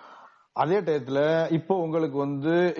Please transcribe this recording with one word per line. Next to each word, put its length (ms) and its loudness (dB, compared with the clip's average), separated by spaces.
அதே 280 0
டயத்துல 720 0
இப்போ 240 0
உங்களுக்கு 420 -2
வந்து 600 0